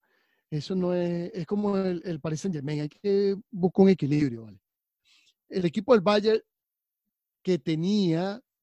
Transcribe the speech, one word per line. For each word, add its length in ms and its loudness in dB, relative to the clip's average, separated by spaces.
Eso 240 -8
no 200 -2
es, 400 -4
es 120 -8
como 320 -2
el, 280 -2
el 140 -8
Paris 220 -6
Saint-Germain, 400 -6
hay 80 -6
que 460 0
buscar 320 2
un 60 8
equilibrio, 560 0
¿vale? 140 -20
El 160 -2
equipo 280 2
del 80 6
Bayern 400 2
que 160 0
tenía, 840 0